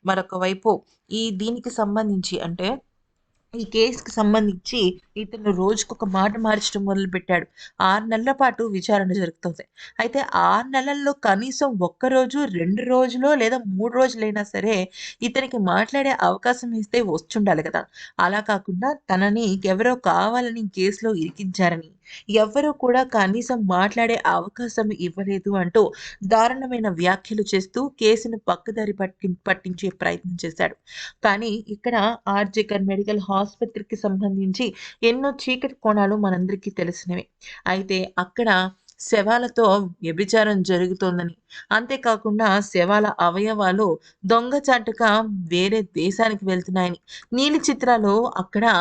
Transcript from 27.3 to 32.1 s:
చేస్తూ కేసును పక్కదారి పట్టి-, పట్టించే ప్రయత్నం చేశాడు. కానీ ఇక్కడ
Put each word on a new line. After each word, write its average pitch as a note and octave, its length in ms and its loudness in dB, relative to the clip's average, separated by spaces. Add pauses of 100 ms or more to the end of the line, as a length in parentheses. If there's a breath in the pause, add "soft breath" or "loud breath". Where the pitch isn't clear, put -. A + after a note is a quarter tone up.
చేస్తూ G3+ 340 -2
కేసును A3+ 500 0
పక్కదారి G#3 540 -4
పట్టి-, F#3+ 440 -4 (100)
పట్టించే F#3 440 -4
ప్రయత్నం F3 540 -6
చేశాడు. - 300 -4 (500 loud breath)
కానీ G#3+ 440 0
ఇక్కడ A3 480 0 (120)